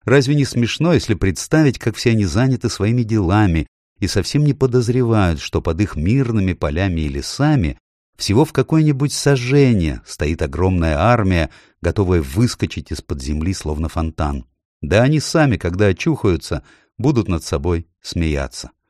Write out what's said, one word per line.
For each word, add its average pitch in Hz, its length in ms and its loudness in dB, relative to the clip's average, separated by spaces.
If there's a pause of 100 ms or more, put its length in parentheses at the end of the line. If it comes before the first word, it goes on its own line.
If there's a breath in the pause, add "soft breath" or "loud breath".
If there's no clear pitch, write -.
Разве 131 320 2
не 143 100 2
смешно, 127 480 0
если 117 220 0
представить, 131 640 0
как 110 160 -4
все - 160 0
они 110 140 2
заняты 117 440 0
своими 113 320 0
делами 101 640 2 (340)
и 92 80 -2
совсем 139 380 0
не 143 80 2
подозревают, 117 880 2
что - 220 -4
под 82 200 -2
их 101 140 -2
мирными 104 580 0
полями 90 480 -2
и 76 80 -2
лесами 87 680 -2 (360)
всего 110 300 2
в - 80 -14
какое-нибудь 151 600 0
сажение 123 920 2
стоит 80 380 -4
огромная 80 540 0
армия, 95 520 2 (320 soft breath)
готовая 90 400 2
выскочить 76 680 -2
из-под 73 300 -8
земли, 76 320 -2
словно 78 360 -4
фонтан? 80 560 -4 (360)
Да 82 200 2
они 143 180 4
сами, 143 380 2
когда 92 300 0
очухаются, 95 760 -2 (360 soft breath)
будут 113 300 0
над 87 160 -2
собой 82 440 -4 (140)
смеяться». 73 720 -4 (180)